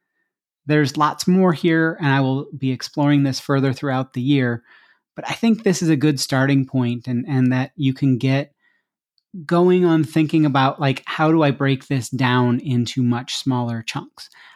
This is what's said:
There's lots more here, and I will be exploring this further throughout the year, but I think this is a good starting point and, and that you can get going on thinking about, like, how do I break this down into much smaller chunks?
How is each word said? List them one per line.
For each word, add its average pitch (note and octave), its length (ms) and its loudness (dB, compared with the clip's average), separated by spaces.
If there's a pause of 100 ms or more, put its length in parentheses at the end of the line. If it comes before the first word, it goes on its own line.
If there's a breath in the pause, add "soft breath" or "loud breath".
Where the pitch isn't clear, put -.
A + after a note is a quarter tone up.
(640)
There's D3 320 0
lots D3+ 300 0
more F#3 260 4
here, D#3+ 480 0
and D3+ 60 0
I C3+ 120 4
will C3+ 280 -2 (100)
be C3 140 -4
exploring C#3+ 520 0
this C3+ 160 -2
further C3+ 320 0
throughout C3 420 -4
the B2+ 80 -6
year, B2+ 420 0 (520 soft breath)
but - 140 -12
I - 40 -6
think A3+ 300 0
this F#3+ 180 0
is E3 80 0
a D#3+ 60 4
good D3 240 0
starting C3+ 460 0
point A#2+ 420 -4
and, B2 200 -4
and C3 260 2
that C3 220 -2
you C3+ 180 -2
can C3 240 0
get C3+ 360 -2 (920)
going F3+ 400 4
on D#3+ 180 4
thinking D#3 420 2
about, C3+ 340 0
like, C3+ 260 -2
how D#3 260 0
do D#3+ 120 4
I C#3+ 80 2
break C3+ 360 -2
this C3 220 -4
down B2 500 0
into B2 440 -2
much A#2+ 320 -2
smaller A#2+ 460 -4
chunks? - 480 -12 (260 loud breath)